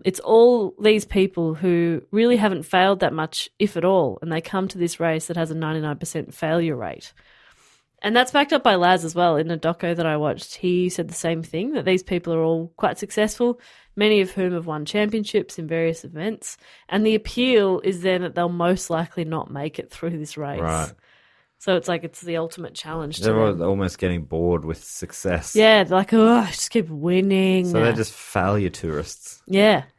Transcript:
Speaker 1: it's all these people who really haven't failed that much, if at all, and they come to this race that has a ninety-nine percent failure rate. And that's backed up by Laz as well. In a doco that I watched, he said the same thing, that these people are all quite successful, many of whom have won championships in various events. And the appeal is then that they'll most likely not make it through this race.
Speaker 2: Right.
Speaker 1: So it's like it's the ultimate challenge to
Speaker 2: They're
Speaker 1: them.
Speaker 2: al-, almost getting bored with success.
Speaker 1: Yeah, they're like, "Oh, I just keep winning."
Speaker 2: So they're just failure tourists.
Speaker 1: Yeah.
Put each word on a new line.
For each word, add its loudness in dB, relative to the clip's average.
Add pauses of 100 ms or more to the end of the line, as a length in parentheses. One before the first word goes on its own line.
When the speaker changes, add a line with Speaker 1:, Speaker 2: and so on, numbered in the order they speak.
Speaker 1:
it's -2
all 6
these 4
people 0
who 0 (100)
really 4
haven't 0
failed 4
that 2
much, -6 (100)
if 0
at -2
all, 2
and -6
they -2
come -4
to -14
this -2
race -2
that -6
has -2
a -6
ninety-nine -4
percent -8
failure -2
rate. -12 (920)
And 0
that's 2
backed 2
up 2
by 6
Laz 4
as -6
well. 4
In 0
a -2
doco -2
that -2
I 0
watched, -4
he 0
said -6
the -12
same -4
thing, -6
that -4
these 2
people -4
are 2
all -2
quite -2
successful, -2 (340)
many 4
of -2
whom -2
have -6
won -6
championships -2
in -8
various -2
events. -10 (320)
And 0
the 4
appeal 2
is -2
then 0
that -6
they'll 0
most 0
likely -4
not -8
make -8
it -12
through -8
this -12
race. -6
Speaker 2:
Right. -2 (640)
Speaker 1:
So 0
it's -2
like -4
it's -16
the -6
ultimate -8
challenge -10
to -8
Speaker 2:
They're 2 (180)
Speaker 1:
them. -4
Speaker 2:
al-, 0
almost -2
getting -2
bored 0
with -8
success. -6
Speaker 1:
Yeah, 6
they're 0
like, 0
"Oh, 6
I 2
just -8
keep -2
winning." 2
Speaker 2:
So 0
they're 4
just -2
failure 0
tourists. -8
Speaker 1:
Yeah. 4 (140)